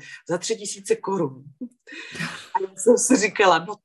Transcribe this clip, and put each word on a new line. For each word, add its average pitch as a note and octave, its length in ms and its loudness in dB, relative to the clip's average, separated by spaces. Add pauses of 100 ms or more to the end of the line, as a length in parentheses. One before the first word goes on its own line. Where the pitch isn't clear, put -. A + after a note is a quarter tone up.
(280)
za F3 100 0
tři A3 180 -4
tisíce G3+ 400 -4
korun. F3 480 -4 (1120)
A - 80 -2
já - 140 -8
jsem A#3 220 6
si - 180 4
říkala, G3 420 4
no F#3+ 160 -8 (100)